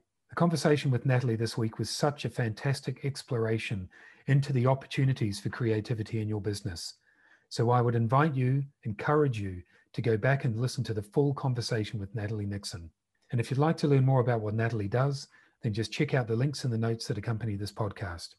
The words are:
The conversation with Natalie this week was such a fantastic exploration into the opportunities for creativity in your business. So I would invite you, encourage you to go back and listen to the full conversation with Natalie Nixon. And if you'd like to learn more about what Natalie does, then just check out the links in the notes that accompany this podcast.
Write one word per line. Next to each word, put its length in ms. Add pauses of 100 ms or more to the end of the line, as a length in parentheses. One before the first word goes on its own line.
(300)
The 60
conversation 540
with 160
Natalie 300
this 220
week 200
was 120
such 360
a 40
fantastic 760
exploration 840 (380)
into 280
the 120
opportunities 720
for 100
creativity 720
in 80
your 120
business. 540 (540)
So 200
I 120
would 120
invite 400
you, 300 (200)
encourage 560
you 220 (300)
to 100
go 160
back 280
and 140
listen 260
to 80
the 100
full 320
conversation 640
with 160
Natalie 320
Nixon. 420 (420)
And 80
if 120
you'd 80
like 180
to 100
learn 180
more 160
about 200
what 140
Natalie 320
does, 400 (340)
then 120
just 180
check 240
out 120
the 80
links 300
in 60
the 60
notes 300
that 100
accompany 380
this 160
podcast. 680